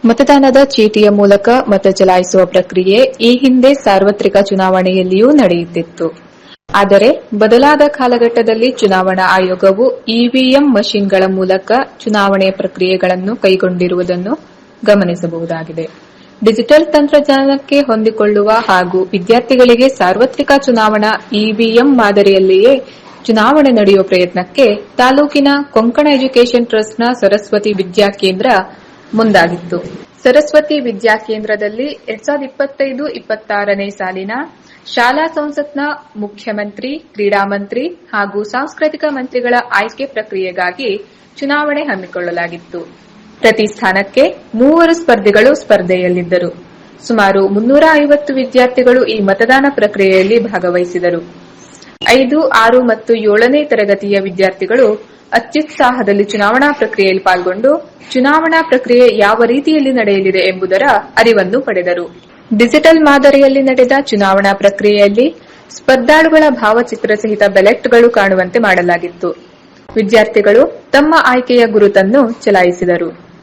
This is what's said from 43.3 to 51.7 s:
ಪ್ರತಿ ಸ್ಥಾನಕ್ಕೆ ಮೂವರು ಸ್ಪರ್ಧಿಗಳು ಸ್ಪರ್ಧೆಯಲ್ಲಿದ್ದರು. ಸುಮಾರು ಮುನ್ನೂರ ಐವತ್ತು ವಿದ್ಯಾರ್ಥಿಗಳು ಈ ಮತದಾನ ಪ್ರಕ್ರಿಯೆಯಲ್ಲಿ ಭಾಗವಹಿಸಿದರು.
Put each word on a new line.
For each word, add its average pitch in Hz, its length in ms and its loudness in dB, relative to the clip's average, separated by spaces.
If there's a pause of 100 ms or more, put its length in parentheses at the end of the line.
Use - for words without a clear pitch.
ಪ್ರತಿ 214 260 0
ಸ್ಥಾನಕ್ಕೆ 202 680 -2 (180)
ಮೂವರು 330 400 2
ಸ್ಪರ್ಧಿಗಳು 214 600 2
ಸ್ಪರ್ಧೆಯಲ್ಲಿದ್ದರು. 180 1120 -2 (420)
ಸುಮಾರು 196 420 0
ಮುನ್ನೂರ 240 440 2
ಐವತ್ತು 294 420 0
ವಿದ್ಯಾರ್ಥಿಗಳು 247 680 2
ಈ 220 160 -4
ಮತದಾನ 226 480 0
ಪ್ರಕ್ರಿಯೆಯಲ್ಲಿ 202 720 0
ಭಾಗವಹಿಸಿದರು. 180 840 -4 (840)